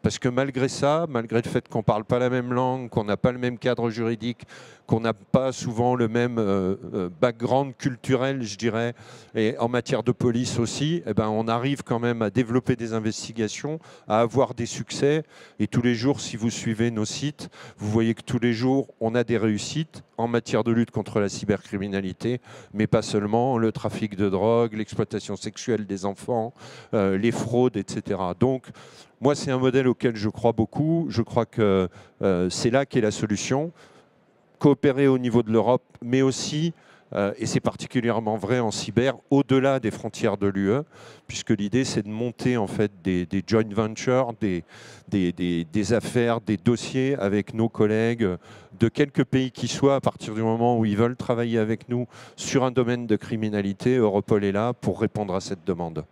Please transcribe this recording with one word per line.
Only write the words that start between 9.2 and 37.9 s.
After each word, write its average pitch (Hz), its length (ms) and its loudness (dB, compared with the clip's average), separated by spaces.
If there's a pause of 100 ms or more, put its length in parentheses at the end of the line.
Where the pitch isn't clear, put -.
et 110 220 2
en 117 100 0
matière 120 340 -2
de 123 80 0
police 117 480 0
aussi, 147 480 -2
eh 107 80 -4
ben, 107 140 0
on 110 180 0
arrive 120 380 -2
quand 117 160 -2
même 117 220 0
à 104 80 0
développer 127 440 0
des 117 200 -4
investigations, 113 840 -4 (300)
à 107 120 4
avoir 123 340 2
des 120 120 -6
succès. 147 560 -2 (380)
Et 107 80 2
tous 127 140 0
les 120 120 4
jours, 123 260 0
si - 160 -8
vous 110 140 0
suivez 117 400 0
nos 110 140 -2
sites, - 440 -6 (280)
vous 104 140 -6
voyez 113 240 2
que - 80 -8
tous 120 180 -2
les 120 140 2
jours, 127 340 0 (100)
on 113 160 -2
a 120 80 2
des 117 160 0
réussites 110 640 -2 (140)
en 117 100 -2
matière 117 380 0
de 117 80 2
lutte 113 180 2
contre 107 300 -2
la 101 80 0
cybercriminalité, 98 1120 -4 (320)
mais 107 160 0
pas 110 140 2
seulement, 113 540 0
le 113 140 2
trafic 101 460 -6
de 101 120 0
drogue, 110 440 2
l'exploitation 107 640 -6
sexuelle 107 500 -4
des 95 200 -6
enfants, 113 480 -4 (400)
euh, 98 240 2
les 117 140 2
fraudes, 123 440 2
et 98 100 -2
cetera. 95 460 -6
Donc, 127 320 0 (560)
moi, 135 140 4
c'est 135 160 -4
un 127 80 2
modèle 131 280 4
auquel 120 300 2
je 107 140 -2
crois 117 220 2
beaucoup. 160 560 0
Je 113 140 0
crois 113 220 0
que, 95 440 2 (340)
euh, 92 260 2
c'est 113 220 0
là 135 160 2
qu'est 123 160 0
la 107 80 2
solution. 127 600 -2 (880)
Coopérer 139 480 4
au 131 120 6
niveau 120 240 4
de 110 100 -2
l'Europe, 113 300 4 (200)
mais 127 200 2
aussi, 151 500 0 (420)
euh, 101 220 0
et 110 100 -6
c'est 123 140 0
particulièrement 113 760 -2